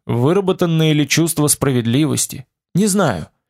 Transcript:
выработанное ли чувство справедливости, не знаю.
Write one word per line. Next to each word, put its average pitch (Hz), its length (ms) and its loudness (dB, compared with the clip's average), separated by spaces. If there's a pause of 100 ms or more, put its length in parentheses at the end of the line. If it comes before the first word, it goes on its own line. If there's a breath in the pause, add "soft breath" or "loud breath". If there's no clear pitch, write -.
выработанное 160 880 0
ли 147 140 0
чувство 156 400 0
справедливости, 127 1000 -2 (300)
не 196 120 2
знаю. 160 400 0 (220)